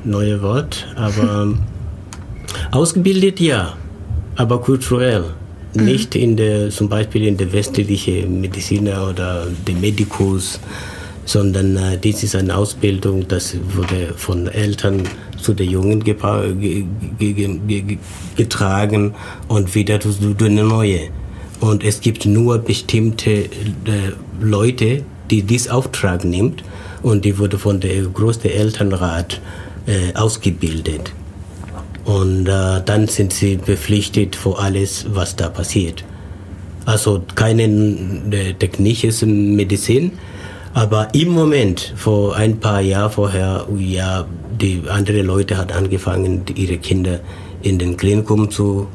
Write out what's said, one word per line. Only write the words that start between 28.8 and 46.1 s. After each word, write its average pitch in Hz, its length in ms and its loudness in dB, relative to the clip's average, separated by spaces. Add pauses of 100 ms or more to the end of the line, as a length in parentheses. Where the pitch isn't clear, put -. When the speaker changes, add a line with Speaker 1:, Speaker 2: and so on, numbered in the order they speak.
Speaker 1:
äh, 92 300 0
ausgebildet. 82 1000 -2 (920)
Und, 95 420 2
äh, 95 360 2
dann 107 240 4
sind 101 240 2
sie 98 260 2
verpflichtet 101 760 2
für - 240 -2
alles, 98 540 0
was 92 240 -2
da 85 100 0
passiert. 92 560 -2 (840)
Also 104 380 2 (120)
keine, 113 280 4
äh, 101 920 0
technische 110 720 2
Medizin, 104 840 2 (600)
aber 107 400 2
im 160 160 4
Moment, 147 640 2
vor 104 400 2
ein 107 240 2
paar 104 220 2
Jahren 98 300 2
vorher, 95 560 0 (100)
ja, 92 480 -2 (340)
die 92 300 0
andere 104 320 2
Leute 95 360 2
hat 92 140 -2
angefangen, 92 680 0 (140)